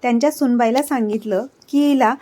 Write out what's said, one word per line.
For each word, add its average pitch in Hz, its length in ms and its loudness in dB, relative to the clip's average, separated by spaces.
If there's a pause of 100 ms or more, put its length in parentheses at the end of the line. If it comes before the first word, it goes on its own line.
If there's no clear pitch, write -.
त्यांच्या 247 280 2
सुनबाईला 240 520 0
सांगितलं 220 640 -4 (220)
की 285 200 0
हिला 262 340 2